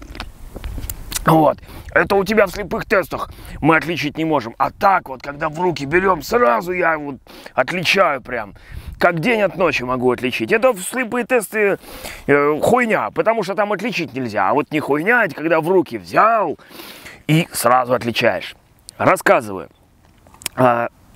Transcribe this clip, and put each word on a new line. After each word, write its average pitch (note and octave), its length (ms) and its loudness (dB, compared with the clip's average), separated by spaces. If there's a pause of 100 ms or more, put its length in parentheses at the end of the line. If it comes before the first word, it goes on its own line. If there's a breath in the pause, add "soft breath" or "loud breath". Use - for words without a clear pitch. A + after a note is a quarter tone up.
(1200)
Вот. D#3+ 360 4 (340 loud breath)
Это F3 220 2
у G3 80 4
тебя G#3+ 240 4
в F3 40 -6
слепых G3 340 -6
тестах E3+ 440 -2 (300 loud breath)
мы D#3 160 4
отличить D3 420 -4
не D#3 80 -2
можем. B2+ 320 -2
А C3+ 140 0
так F#3+ 360 2
вот, B2+ 140 -12
когда C#3+ 280 -6
в D3+ 100 -10
руки F3 260 -2
берем, F3 380 0
сразу A#3 480 0
я E3+ 260 0
вот C#3+ 200 -8 (360 loud breath)
отличаю D#3 680 0
прям. A2+ 340 -8 (420 loud breath)
Как F3 220 2
день A3 220 2
от G3 160 0
ночи D#3+ 240 0
могу B2 300 0
отличить. A#2+ 400 -2
Это A#3 220 4
в F#3 60 -12
слепые A#3+ 460 -4
тесты, G#3 540 0 (480 loud breath)
э, C#3+ 340 4
хуйня, G3+ 480 2
потому G#3+ 320 0
что F#3 140 -4
там G#3 180 -2
отличить F#3 400 -4
нельзя. G#2+ 360 -2
А G#2+ 40 2
вот C#3+ 180 0
не D3+ 80 0
хуйня, F3+ 460 0
это E3 80 -4
когда D#3+ 260 -2
в D#3 80 -2
руки F3 300 2
взял E3+ 600 0 (640 loud breath)
и D#3+ 260 2
сразу B2 440 2
отличаешь. A2+ 600 0 (440)
Рассказываю. A#2+ 720 2 (840)
А, A#2+ 340 2 (260)